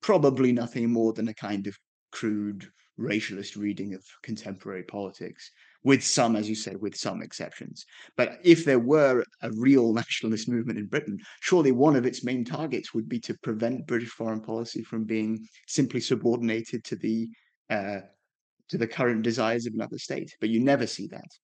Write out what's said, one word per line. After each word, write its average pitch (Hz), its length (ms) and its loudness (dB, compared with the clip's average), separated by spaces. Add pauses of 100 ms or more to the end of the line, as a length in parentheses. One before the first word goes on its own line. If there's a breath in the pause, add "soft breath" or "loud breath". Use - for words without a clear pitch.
probably 135 500 4
nothing 120 400 0
more 113 200 2
than 110 160 -4
a 107 60 -8
kind 101 320 -6
of 101 100 -8 (360)
crude 104 560 -6 (320)
racialist 104 560 -6
reading 101 400 -6
of - 80 -18 (180)
contemporary 101 640 -10
politics, 92 680 -12 (340 soft breath)
with 135 180 6
some, 117 320 2
as 107 140 -2
you 110 60 -4
said, 98 260 -10
with 101 140 -6
some 92 260 -6
exceptions. - 640 -14 (320 loud breath)
But - 260 0
if 165 220 8
there 135 140 6
were 131 440 4 (200)
a - 80 -4
real 120 420 6
<laughs> 113 80 0
nationalist 110 480 -4
movement 117 300 -2
in 104 80 -6
Britain, 104 300 -4 (240 loud breath)
surely 160 300 4
one 139 240 6
of 123 100 2
its 120 200 -4
main 123 180 -2
targets 135 500 -6
would 113 140 -4
be 117 140 -4
to - 220 -8
prevent 117 440 -4
British 120 220 -2
foreign 110 320 -6
policy 113 420 -6
from 113 220 -6
being 110 420 -4 (200 loud breath)
simply 131 340 0
subordinated 117 840 -2
to - 120 -8
the, 113 320 -2 (400 loud breath)
uh, 101 300 -4 (680)
to - 120 -6
the 117 80 0
current 120 340 0
desires 117 460 0
of 110 60 -8
another 113 260 -6
state. 135 420 -8
But 110 80 -2
you 113 100 2
never 131 280 2
see - 200 -8
that. - 200 -16 (160)